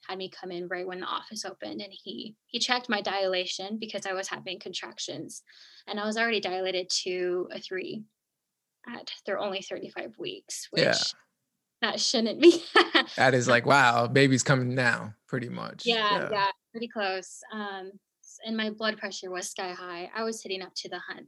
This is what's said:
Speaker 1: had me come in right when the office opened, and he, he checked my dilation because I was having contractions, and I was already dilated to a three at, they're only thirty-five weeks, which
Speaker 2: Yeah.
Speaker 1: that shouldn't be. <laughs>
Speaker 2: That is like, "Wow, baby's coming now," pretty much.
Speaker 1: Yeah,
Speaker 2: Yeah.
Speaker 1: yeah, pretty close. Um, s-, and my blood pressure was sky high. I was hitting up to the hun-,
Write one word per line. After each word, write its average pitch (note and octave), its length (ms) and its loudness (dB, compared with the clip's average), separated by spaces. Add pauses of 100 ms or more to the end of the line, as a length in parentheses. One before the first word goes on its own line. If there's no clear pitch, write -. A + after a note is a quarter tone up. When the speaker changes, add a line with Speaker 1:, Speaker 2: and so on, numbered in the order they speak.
Speaker 1:
had F#3+ 120 -8
me F#3+ 120 -8
come F#3 220 -12
in F3 160 -6
right F3+ 180 -6
when F#3 140 -8
the F3+ 60 -8
office - 400 -8
opened, G#3 340 -10
and G3+ 120 -12
he, A3 440 -12 (100)
he A#3+ 120 -6
checked B3 320 0
my G#3 100 0
dilation F#3+ 800 -2
because G#3+ 280 -8
I F#3+ 60 -4
was F#3+ 160 -6
having F#3 320 -10
contractions, - 840 -10 (440)
and G#3+ 120 -6
I G#3 80 -4
was G#3+ 120 -2
already A3+ 220 2
dilated F#3 480 -2 (160)
to F3+ 480 -2
a F#3+ 60 -8
three F#3+ 460 -8 (840)
at, - 240 -12 (140)
they're G3 140 -4
only G3 240 -4
thirty-five - 560 -10
weeks, - 520 -10
which D#3+ 140 2
Speaker 2:
Yeah. - 100 6 (880)
Speaker 1:
that G#3+ 180 0
shouldn't A3+ 420 0
be. E4+ 220 10 (100)
<laughs> E4 420 4
Speaker 2:
That B2+ 180 6
is B2 140 4
like, A#2+ 180 6
"Wow, B2 420 8
baby's C3 340 6
coming B2+ 320 2
now," A2+ 400 0 (120)
pretty B2 220 -6
much. A#2+ 380 -10
Speaker 1:
Yeah, G#3+ 360 2
Speaker 2:
Yeah. - 80 -2
Speaker 1:
yeah, G3 200 2 (220)
pretty A#3 160 -8
close. F#3+ 520 -4 (120)
Um, G3 400 -8 (300)
s-, - 220 -20
and A3 120 -4
my A3 140 0
blood G#3+ 280 -2
pressure F#3+ 320 -8
was F3+ 200 -6
sky F#3 220 -6
high. F3+ 420 -10
I A3+ 100 -4
was A3+ 180 -6
hitting F#3+ 200 -6
up F#3 140 -14
to - 120 -8
the F3+ 100 -8
hun-, - 300 -12